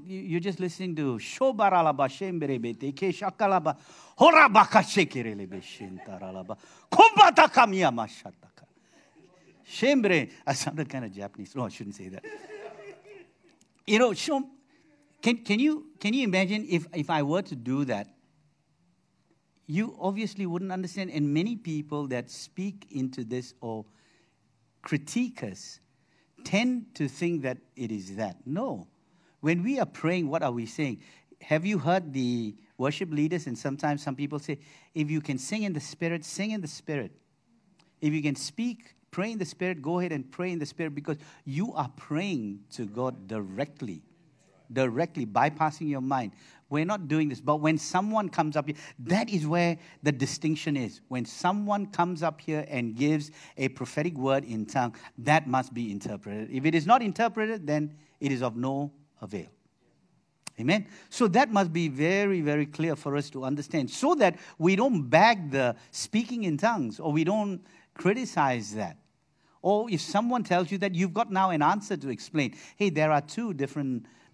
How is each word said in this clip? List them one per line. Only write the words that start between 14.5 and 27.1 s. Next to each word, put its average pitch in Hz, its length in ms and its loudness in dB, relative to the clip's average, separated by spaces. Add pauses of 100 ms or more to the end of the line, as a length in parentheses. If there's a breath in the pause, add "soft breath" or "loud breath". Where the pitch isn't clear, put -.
can, 233 140 2
can 214 220 0
you, 302 280 0 (120)
can 208 140 -2
you 269 100 0
imagine 196 460 0
if, 170 240 0
if 151 160 -4
I 156 140 2
were 160 180 0
to - 140 -8
do 131 300 -4
that? 104 220 -4 (1600)
You 185 340 -2
obviously 196 460 -4
wouldn't 180 260 -4
understand. 185 380 -6
And 147 240 0
many 202 220 0
people 151 540 -6
that 123 200 -4
speak - 640 -10
into 131 320 -4
this 123 380 -8
or 110 240 -8 (1000 soft breath)
critique 165 580 -4
us - 380 -12 (640)
tend 240 500 0
to 147 140 -2
think 170 340 -2